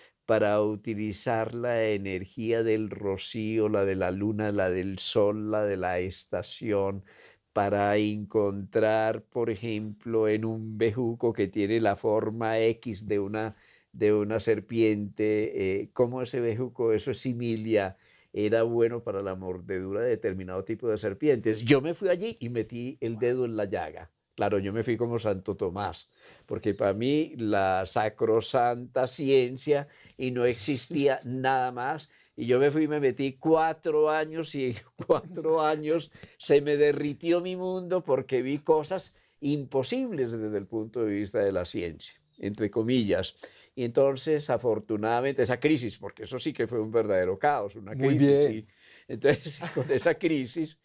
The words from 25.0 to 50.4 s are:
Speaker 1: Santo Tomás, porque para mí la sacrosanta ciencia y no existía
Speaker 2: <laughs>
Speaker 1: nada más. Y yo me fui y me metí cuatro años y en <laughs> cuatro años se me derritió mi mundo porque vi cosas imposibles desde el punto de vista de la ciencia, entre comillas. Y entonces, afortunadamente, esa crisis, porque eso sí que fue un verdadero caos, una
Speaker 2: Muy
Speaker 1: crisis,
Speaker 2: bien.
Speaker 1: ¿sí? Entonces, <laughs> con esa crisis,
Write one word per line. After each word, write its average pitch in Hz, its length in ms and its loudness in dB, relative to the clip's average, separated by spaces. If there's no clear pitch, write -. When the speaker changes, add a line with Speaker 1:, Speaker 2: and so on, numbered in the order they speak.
Speaker 1:
Santo 101 380 -2
Tomás, 92 520 -4
porque 101 260 -2
para 98 220 2
mí 143 420 0
la 98 480 2
sacrosanta 120 1200 0
ciencia 135 800 2
y 127 140 -2
no 123 140 0
existía 135 760 0
Speaker 2:
<laughs> - 40 -20
Speaker 1:
nada 131 480 0
más. 135 360 -6
Y 123 100 -6
yo 123 120 6
me 143 120 6
fui 156 140 2
y 147 40 0
me 151 120 0
metí 135 340 0
cuatro 160 720 0
años 156 460 -4
y 135 120 -2
en 123 80 -2
<laughs> - 180 -14
cuatro 160 540 2
años 151 500 0
se 151 240 6
me 147 160 2
derritió 147 640 2
mi 185 140 -6
mundo 185 460 -2
porque 131 380 0
vi 139 200 -2
cosas 156 540 0
imposibles 143 920 -2
desde 107 240 -4
el 98 100 -4
punto 110 380 -4
de 104 80 0
vista 104 280 -2
de 101 120 2
la 90 140 -2
ciencia, 85 480 -6
entre 101 320 -4
comillas. 110 640 0
Y 127 100 -4
entonces, 139 640 2
afortunadamente, 117 920 0
esa 123 180 2
crisis, 131 380 2
porque - 240 -14
eso 127 160 -8
sí 147 160 -4
que 117 120 -2
fue 117 140 -4
un 110 100 -4
verdadero 98 480 2
caos, 117 380 0
una 104 180 -14
Speaker 2:
Muy 135 220 2
Speaker 1:
crisis, 139 120 6
Speaker 2:
bien. 139 140 6
Speaker 1:
¿sí? 110 140 -8
Entonces, 139 520 0
<laughs> - 140 -10
con 156 160 -2
esa - 240 2
crisis, 156 720 -4